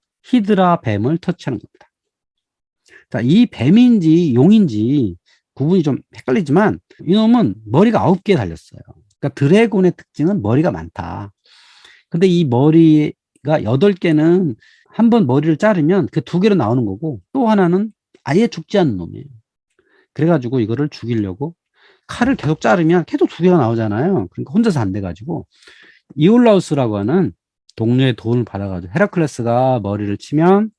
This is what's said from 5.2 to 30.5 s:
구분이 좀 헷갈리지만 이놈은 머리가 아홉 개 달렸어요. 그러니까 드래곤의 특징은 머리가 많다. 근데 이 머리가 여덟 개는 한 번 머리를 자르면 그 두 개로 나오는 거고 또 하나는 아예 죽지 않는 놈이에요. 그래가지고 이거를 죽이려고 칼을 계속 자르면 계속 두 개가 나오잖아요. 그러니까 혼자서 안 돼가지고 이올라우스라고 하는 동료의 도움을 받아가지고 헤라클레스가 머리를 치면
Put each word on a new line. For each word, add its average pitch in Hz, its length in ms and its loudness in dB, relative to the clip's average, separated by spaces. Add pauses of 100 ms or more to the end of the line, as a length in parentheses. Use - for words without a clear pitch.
구분이 160 300 0
좀 131 140 -2 (180)
헷갈리지만 180 640 -2 (260)
이놈은 214 500 2 (100)
머리가 175 360 2
아홉 170 220 0
개 196 120 0
달렸어요. 87 440 -8 (400)
그러니까 143 160 -4
드래곤의 190 640 2
특징은 165 440 -4
머리가 127 300 0
많다. 87 600 -12 (800)
근데 170 180 0
이 175 180 2
머리가 151 1200 2
여덟 135 300 2
개는 165 600 0 (340)
한 226 220 0
번 220 160 2
머리를 147 300 0
자르면 180 540 0
그 147 100 -4
두 - 180 -4
개로 208 160 2
나오는 120 300 0
거고 104 360 -8 (100)
또 262 180 -2
하나는 196 420 0 (320)
아예 190 240 0
죽지 175 320 -4
않는 131 180 0
놈이에요. 98 280 -12 (880)
그래가지고 135 460 0
이거를 117 300 -2
죽이려고 113 640 -6 (520)
칼을 247 280 -2
계속 156 260 -4
자르면 175 440 2
계속 - 240 -2
두 - 140 -10
개가 180 140 4
나오잖아요. 113 760 -2
그러니까 123 220 -12
혼자서 208 260 0
안 101 140 -4
돼가지고 101 520 -10 (720)
이올라우스라고 165 800 2
하는 120 340 0 (440)
동료의 123 400 0
도움을 120 280 -2
받아가지고 92 520 -8
헤라클레스가 131 880 -2
머리를 101 360 -6
치면 190 600 0